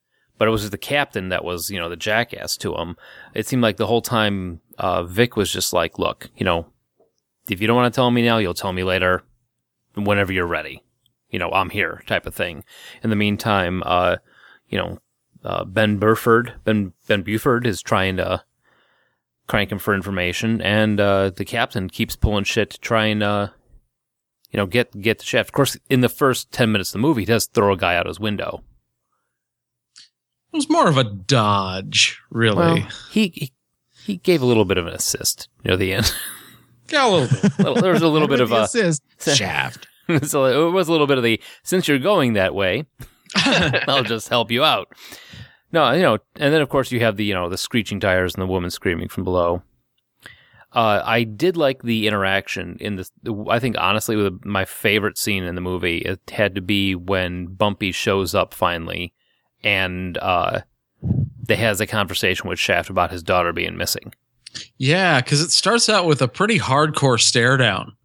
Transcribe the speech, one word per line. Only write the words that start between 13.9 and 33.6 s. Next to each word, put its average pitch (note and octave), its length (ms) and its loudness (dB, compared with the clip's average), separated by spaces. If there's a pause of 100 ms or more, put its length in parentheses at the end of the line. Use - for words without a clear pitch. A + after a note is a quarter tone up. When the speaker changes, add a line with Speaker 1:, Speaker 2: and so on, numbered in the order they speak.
Speaker 1:
you - 100 -4
know, F2+ 200 -6 (460)
uh, F2+ 200 -4
Ben G#2 340 0
Burford, A2+ 560 2 (100)
Ben, G#2 280 0 (140)
Ben G2+ 160 0
Buford A#2 460 0
is F#2 140 -2
trying F#2+ 340 -2
to F#2 260 -2 (1040)
crank G#2 220 0
him G2+ 80 -6
for G#2+ 160 -2
information, G2 680 -2
and, G#2 380 2
uh, G2 300 2
the F#2+ 140 -6
captain A2 460 -4
keeps - 260 -4
pulling G#2 280 0
shit - 260 0
to - 80 -18
try A2 280 0
and, G#2+ 160 0
uh, G2+ 260 0 (1040)
you - 60 -8
know, G2+ 100 0
get, A#2 360 -2
get G#2+ 160 0
the - 60 -18
Shaft. A2+ 260 0
Of - 20 -14
course, - 240 2 (140)
in C3 100 4
the B2 80 4
first - 440 0
ten A2+ 200 2
minutes G2 180 -2
of - 40 -8
the - 60 -4
movie, C3 220 2
he F2+ 40 -4
does A2 200 2
throw G2+ 260 2
a F#2+ 40 0
guy F2 200 0
out F2 100 0
his D#2+ 140 -8
window. G#2 420 -6 (1900)
Speaker 2:
It E4 40 -8
was C#4+ 120 -2
more D#4 200 4
of C#3 100 4
a C3 60 4
dodge, G2+ 1160 0 (100)
really. A2+ 260 2 (260)
Speaker 1:
Well, - 60 -14 (220)
he, A3 180 2
he, - 240 -10 (520)